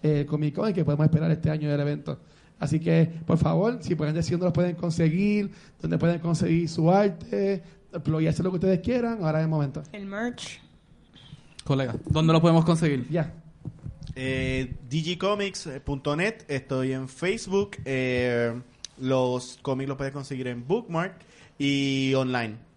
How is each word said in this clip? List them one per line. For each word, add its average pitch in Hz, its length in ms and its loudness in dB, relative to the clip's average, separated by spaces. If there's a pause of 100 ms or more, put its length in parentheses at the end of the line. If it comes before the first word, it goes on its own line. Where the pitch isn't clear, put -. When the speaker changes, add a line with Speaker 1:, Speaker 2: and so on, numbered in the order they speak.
Speaker 1:
eh, 147 260 2
Comic 151 280 -2
Con 214 140 0
y 196 40 -2
que 170 120 0
podemos 151 200 4
esperar 160 260 4
este 156 180 2
año 156 200 0
del 143 100 2
evento. 147 400 -4 (400)
Así 156 200 0
que, 165 320 4 (140)
por 170 120 4
favor, 180 440 2
si 175 140 -2
pueden 151 200 -2
decir 165 180 -2
dónde 180 120 -2
los 170 80 2
pueden 180 220 0
conseguir, 175 760 0 (300)
dónde 160 160 -2
pueden 170 220 2
conseguir 170 500 2
su 165 220 2
arte, 196 720 2 (420)
pluguearse 160 380 0
lo 185 100 0
que 185 40 -4
ustedes 185 240 2
quieran, 233 440 0
ahora 156 160 2
es 160 40 2
el 160 60 0
momento. 151 420 -2
Speaker 2:
El 202 140 -12
merch. 226 560 -8 (1000)
Speaker 3:
Colega, 135 300 -2 (120)
¿dónde 160 280 4
lo 165 80 8
podemos 165 240 8
conseguir? 165 440 2
Speaker 1:
Ya. 156 240 -2 (800)
Speaker 4:
Eh, 131 600 -2 (140)
digicomics 185 800 -2 (160)
punto 143 300 -2
net, 208 320 -2
estoy 131 460 -2
en 131 140 -6
Facebook, 196 800 -2
eh, 123 680 0 (460)
los 127 600 0
cómics 135 280 -4
los 135 80 -6
puedes 135 160 -6
conseguir 131 340 -8
en 120 200 -8
Bookmark 185 480 -2 (420)
y 139 580 2
online. 123 400 -2 (220)